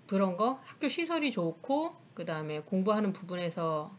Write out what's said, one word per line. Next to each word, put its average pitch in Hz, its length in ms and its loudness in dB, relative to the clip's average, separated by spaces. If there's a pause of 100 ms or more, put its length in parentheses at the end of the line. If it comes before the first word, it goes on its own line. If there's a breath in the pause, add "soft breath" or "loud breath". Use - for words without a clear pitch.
그런 190 300 2
거, 247 280 2
학교 - 220 -6
시설이 320 460 0
좋고, 269 640 0 (160)
그 175 120 -10
다음에 156 360 -4
공부하는 196 520 2
부분에서 175 880 -2